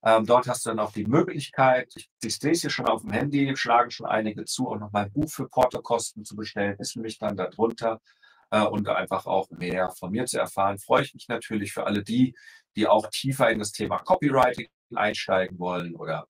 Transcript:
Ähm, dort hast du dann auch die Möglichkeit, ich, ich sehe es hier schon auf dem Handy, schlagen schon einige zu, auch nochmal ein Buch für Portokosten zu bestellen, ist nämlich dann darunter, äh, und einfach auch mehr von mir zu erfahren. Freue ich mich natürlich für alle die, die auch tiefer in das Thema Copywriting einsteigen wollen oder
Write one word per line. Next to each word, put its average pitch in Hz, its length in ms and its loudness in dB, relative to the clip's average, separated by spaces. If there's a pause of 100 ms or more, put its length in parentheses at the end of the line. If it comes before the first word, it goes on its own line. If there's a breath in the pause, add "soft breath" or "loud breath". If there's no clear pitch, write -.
Ähm, 110 220 6
dort 123 220 6
hast 123 180 -2
du 117 40 -2
dann 107 100 -2
auch 104 140 -2
die 104 120 -4
Möglichkeit, 131 880 2
ich, - 140 -20 (140)
ich - 140 -4
sehe 147 140 0
es 170 100 2
hier 147 80 -2
schon 123 180 -2
auf 113 140 0
dem 104 100 -10
Handy, 139 460 0
schlagen 117 340 4
schon 113 140 -12
einige 110 400 -2
zu, 127 240 -4
auch 110 100 -4
nochmal 104 260 -2
ein 101 60 -10
Buch 151 180 -2
für - 200 -8
Portokosten - 760 0
zu - 100 -14
bestellen, 101 440 -4
ist - 160 -8
nämlich 110 240 -8
dann 104 180 -4
darunter, 113 640 -2 (520 soft breath)
äh, 107 120 4
und 104 260 0
einfach 90 360 -2
auch 95 260 0
mehr 90 400 -2
von 90 200 -10
mir 120 140 -2
zu - 140 -4
erfahren. 101 400 0
Freue 139 240 2
ich - 100 -8
mich - 160 -20
natürlich 110 440 -4
für 104 120 -4
alle 104 180 0
die, 127 320 2 (400 loud breath)
die 104 120 0
auch 107 220 4
tiefer 135 420 0
in 110 80 0
das 104 120 -4
Thema 98 280 -4
Copywriting 139 680 2 (280)
einsteigen 95 640 0
wollen 90 360 -4
oder 78 340 -8